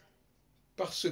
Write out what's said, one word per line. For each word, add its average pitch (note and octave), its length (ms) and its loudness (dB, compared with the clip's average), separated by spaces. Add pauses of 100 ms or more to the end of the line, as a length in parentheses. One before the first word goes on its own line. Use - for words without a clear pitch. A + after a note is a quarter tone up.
(760)
Parce - 360 0